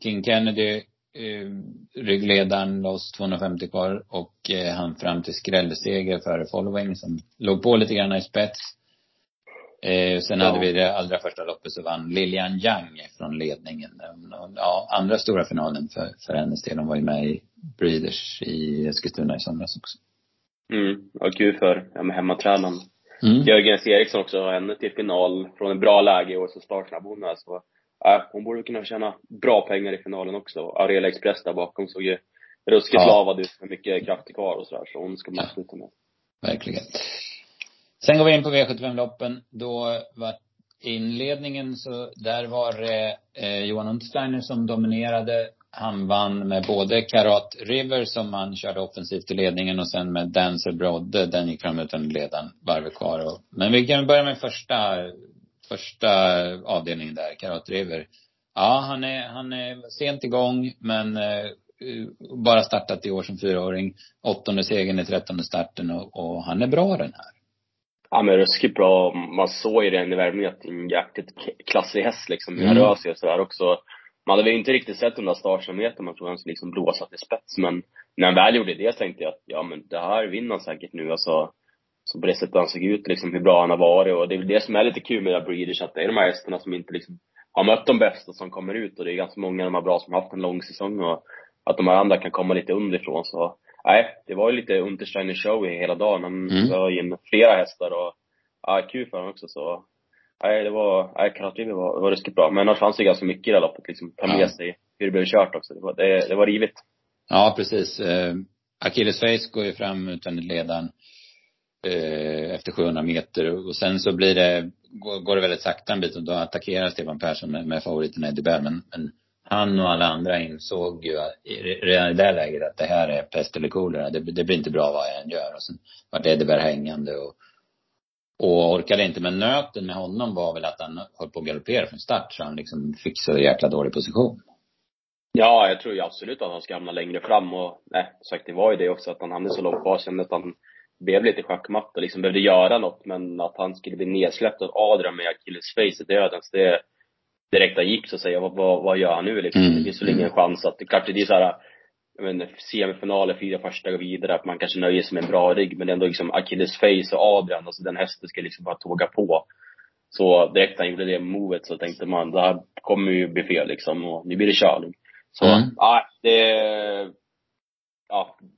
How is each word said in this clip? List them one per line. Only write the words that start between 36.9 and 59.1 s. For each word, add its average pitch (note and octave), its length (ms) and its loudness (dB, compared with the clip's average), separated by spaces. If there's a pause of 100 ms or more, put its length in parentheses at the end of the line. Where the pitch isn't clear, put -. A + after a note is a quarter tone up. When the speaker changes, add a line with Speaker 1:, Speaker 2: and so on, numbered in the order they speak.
Speaker 1:
Sen D3+ 120 6
går D#3 60 6
vi D#3 100 6
in D3+ 80 4
på D3+ 80 -4
V C#3 160 4
sjuttiofem-loppen. B2 760 -6 (100)
Då A#2+ 340 -8 (320)
var A2+ 180 -8 (460)
inledningen, C3 960 -6
så B2 400 -12
där A#2 300 -4
var A#2 260 -4
det, A2 440 -4 (180)
eh, G2+ 300 -6
Johan G#2+ 240 -4
Untersteiner C3 520 -4
som A#2 260 -4
dominerade. A2+ 840 -2 (220)
Han G#2 360 -6
vann G2+ 420 0
med F#2+ 180 0
både G#2 360 2
Karat G#2+ 580 2
River, B2+ 440 -2
som G#2+ 300 -6
han G2 220 -8
körde F#2+ 240 -6
offensivt F#2 500 -8
i F#2+ 40 -6
ledningen, F#2 440 0
och F2 120 -4
sen F2+ 220 -4
med F2 160 -2
Dancer F2+ 440 -2
Brodde. F2+ 540 -2
Den F2 220 -2
gick E2 140 -8
fram E2 160 -4
utan D#2 300 -6
ledaren D2+ 420 -6 (160)
varvet D#2 280 -4
kvar. E2 240 -4
Och, D#2+ 220 -8 (100)
men G2 220 0
vi B2 140 4
kan C#3 200 0
börja D3 180 6
med C3+ 140 -6
första, A2 580 -4 (720)
första - 400 -4 (560)
avdelningen E2 500 -4
där, D#2 240 -10
Karat F2 300 -10
River. F2+ 380 -6 (480)
Ja, A#2+ 340 2
han C3 160 -6
är, C3 240 -8